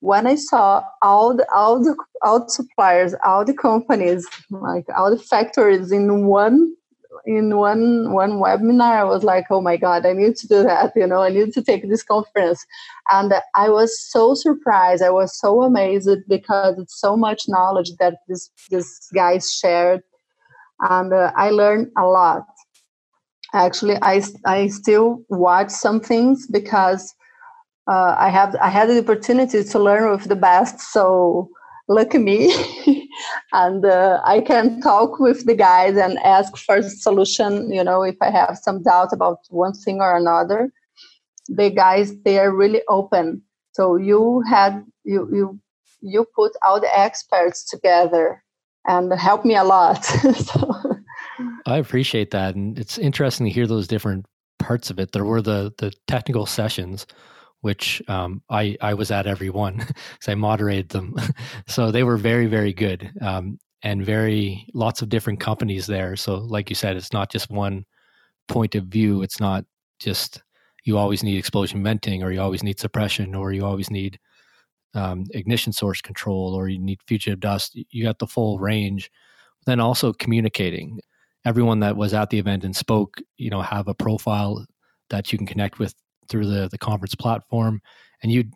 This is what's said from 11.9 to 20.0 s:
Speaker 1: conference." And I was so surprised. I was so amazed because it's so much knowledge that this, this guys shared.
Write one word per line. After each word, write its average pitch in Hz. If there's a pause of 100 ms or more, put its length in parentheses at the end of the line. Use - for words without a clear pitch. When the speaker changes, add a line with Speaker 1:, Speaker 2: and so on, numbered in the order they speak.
Speaker 1:
conference." 202 (460)
And 196 (200)
I 208
was 226
so 240
surprised. 190
I 180
was 185
so 214
amazed 196 (200)
because 190
it's -
so 202
much 220
knowledge 185
that 175 (100)
this, 180 (200)
this -
guys 180
shared. 180 (800)